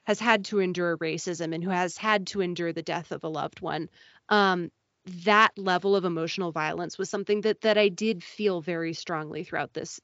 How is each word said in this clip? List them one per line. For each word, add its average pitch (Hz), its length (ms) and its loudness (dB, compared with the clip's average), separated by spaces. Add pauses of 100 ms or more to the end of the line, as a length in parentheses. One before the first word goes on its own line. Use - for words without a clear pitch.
has 208 140 0
had 220 280 2
to 208 120 0
endure 175 380 2
racism 165 580 -4
and 170 80 -4
who 185 80 -2
has 180 260 0
had 208 320 0
to 202 120 -4
endure 175 320 -2
the 165 100 -6
death 160 300 -4
of - 120 -10
a 160 40 -4
loved 156 320 -6
one, 160 280 -4 (400)
um, 190 420 4 (540)
that 214 320 8
level 190 380 2
of 185 100 2
emotional 165 460 -2
violence 160 460 -4
was 185 140 -6
something 208 320 -2
that, 214 180 0
that 214 160 4
I 208 120 6
did 190 360 -2
feel 190 360 0
very 165 340 -4
strongly 156 500 -6
throughout 151 300 -6
this, - 300 -8